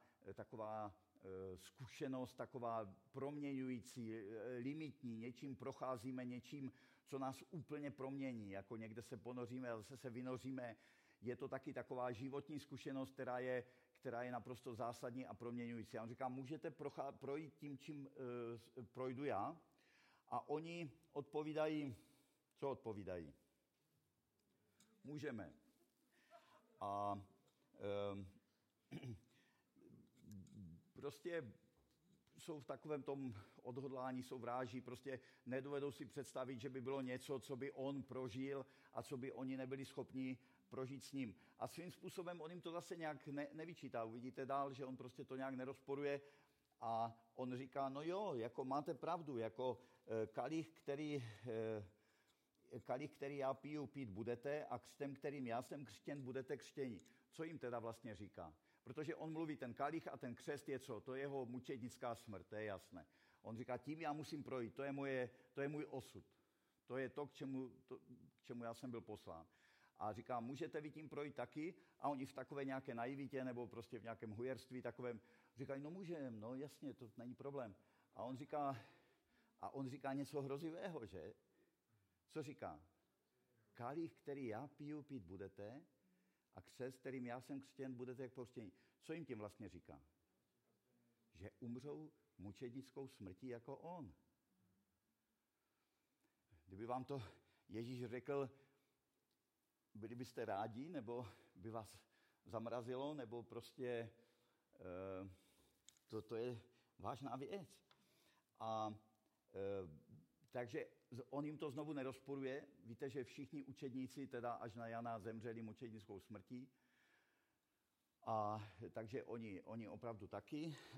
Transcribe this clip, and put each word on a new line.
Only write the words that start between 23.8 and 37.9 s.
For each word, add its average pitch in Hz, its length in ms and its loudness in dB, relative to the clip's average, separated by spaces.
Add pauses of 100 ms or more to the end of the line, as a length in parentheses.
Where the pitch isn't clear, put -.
Můžeme. 123 480 -4 (1300)
A, 101 420 2 (880)
ehm, 98 160 -4 (640)
<clears throat> 123 260 -4 (1700)
prostě 143 600 -2 (840)
jsou 156 220 -4
v 120 40 -10
takovém 143 380 0
tom 135 320 0 (280)
odhodlání, 127 600 0
jsou 131 160 -2
v 113 60 -4
ráži, 123 360 2
prostě 127 400 -4 (260)
nedovedou 139 440 2
si 151 160 -4
představit, 131 540 -2
že 139 80 0
by 131 120 0
bylo 135 200 4
něco, 127 380 2
co 135 180 -2
by 135 160 0
on 135 300 2